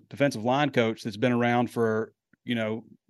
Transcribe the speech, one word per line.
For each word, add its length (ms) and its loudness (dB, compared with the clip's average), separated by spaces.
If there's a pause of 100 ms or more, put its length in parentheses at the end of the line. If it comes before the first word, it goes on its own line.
defensive 340 0
line 260 2
coach 320 0
that's 160 -8
been 160 2
around 380 2
for, 420 -2 (320)
you 80 -2
know, 320 -4 (240)